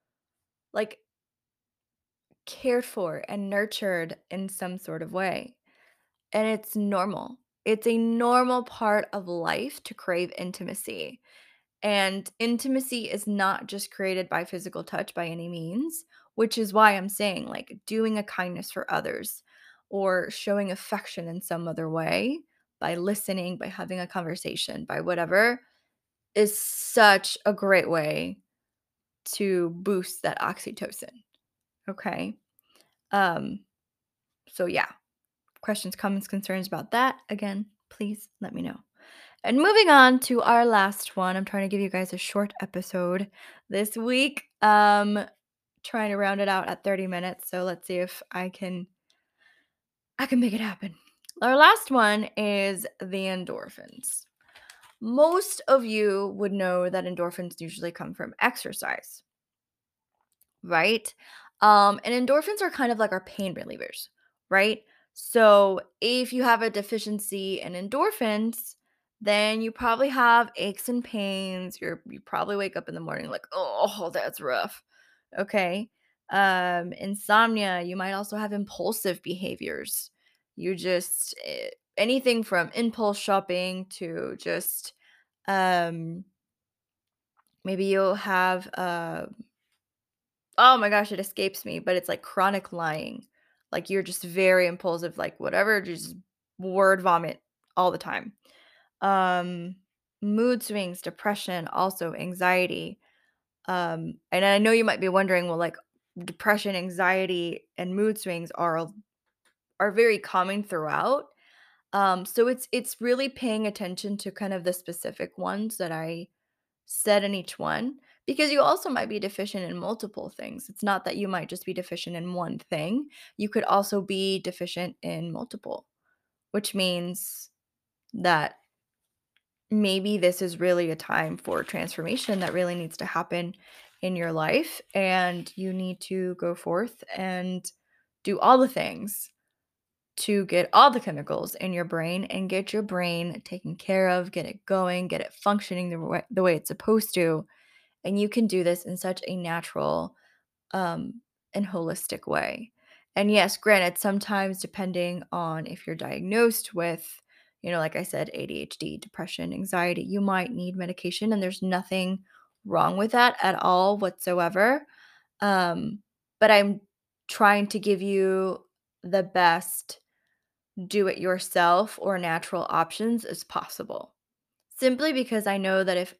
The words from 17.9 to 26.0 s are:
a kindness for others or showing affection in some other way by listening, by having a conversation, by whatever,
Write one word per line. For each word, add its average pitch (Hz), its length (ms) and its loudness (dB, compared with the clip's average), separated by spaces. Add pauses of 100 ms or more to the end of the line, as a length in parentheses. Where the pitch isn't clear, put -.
a 208 60 -2
kindness 180 480 -8
for - 200 -6
others - 520 -4 (460)
or 190 400 -2
showing 202 420 -2
affection 190 560 -8
in 170 120 -8
some 170 280 -6
other 160 200 -6
way 180 520 -2 (400)
by 160 160 -2
listening, 185 640 -4
by - 100 -8
having 185 320 -8
a 180 80 -8
conversation, - 760 -6
by - 160 -6
whatever, 180 600 2 (760)